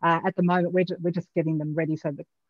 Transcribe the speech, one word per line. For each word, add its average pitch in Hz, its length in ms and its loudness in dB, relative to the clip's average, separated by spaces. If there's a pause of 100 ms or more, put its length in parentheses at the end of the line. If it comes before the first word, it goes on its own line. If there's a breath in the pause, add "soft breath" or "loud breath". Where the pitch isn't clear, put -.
Uh, 165 220 4
at 190 120 0
the 185 60 2
moment, 175 300 2
we're 180 120 2
ju-, 180 160 -6
we're 175 100 -2
just 170 240 -6
getting 160 240 0
them 151 160 -4
ready 156 220 -2
so 156 160 -6
that 143 140 -12 (240)